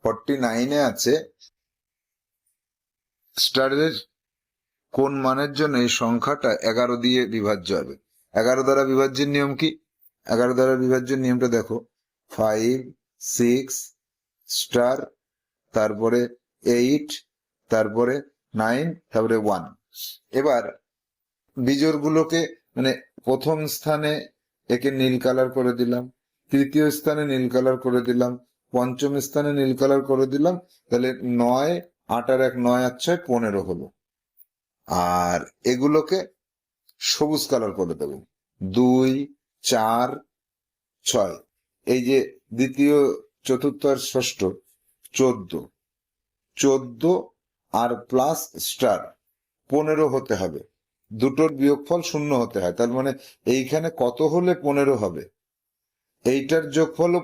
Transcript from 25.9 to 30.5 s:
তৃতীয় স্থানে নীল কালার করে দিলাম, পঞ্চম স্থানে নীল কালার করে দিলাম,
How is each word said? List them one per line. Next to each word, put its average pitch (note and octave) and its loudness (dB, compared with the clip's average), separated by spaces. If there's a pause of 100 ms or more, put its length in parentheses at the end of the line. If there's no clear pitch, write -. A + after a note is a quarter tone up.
তৃতীয় C#3 2
স্থানে D3+ -2
নীল C3 0
কালার B2+ 2
করে B2 0
দিলাম, B2 0 (400)
পঞ্চম B2+ 0
স্থানে D3 -2
নীল C#3 0
কালার C3+ 2
করে C3+ 0
দিলাম, C#3+ 0 (320)